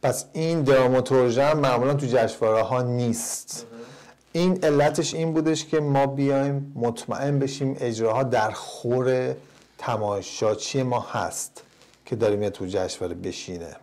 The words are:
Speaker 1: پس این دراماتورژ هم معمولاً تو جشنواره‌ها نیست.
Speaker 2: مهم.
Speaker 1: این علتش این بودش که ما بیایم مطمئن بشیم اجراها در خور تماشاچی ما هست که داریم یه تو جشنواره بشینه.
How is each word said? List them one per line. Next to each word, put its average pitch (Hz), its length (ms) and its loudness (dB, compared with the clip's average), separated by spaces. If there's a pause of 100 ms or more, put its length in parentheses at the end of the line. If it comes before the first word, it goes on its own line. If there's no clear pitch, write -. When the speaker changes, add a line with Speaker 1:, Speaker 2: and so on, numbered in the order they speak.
Speaker 1:
پس - 300 -2
این 160 280 0
دراماتورژ 127 760 4
هم 151 200 4
معمولاً 131 340 2
تو 139 120 -2
جشنواره‌ها 113 760 2
نیست. 120 880 -4
Speaker 2:
مهم. 117 100 -18 (500)
Speaker 1:
این 180 320 2
علتش 147 500 2
این 160 200 -2
بودش 156 320 0
که 160 140 0
ما 139 280 2
بیایم 139 680 0
مطمئن 123 640 -2
بشیم 135 400 -2
اجراها 113 440 0
در 113 280 0
خور 127 840 -2 (420)
تماشاچی 107 1040 -2
ما 123 280 -2
هست - 520 -6 (420)
که 127 100 -6
داریم 104 280 2
یه 104 60 0
تو 95 160 -8
جشنواره 90 500 -4
بشینه. 87 680 -10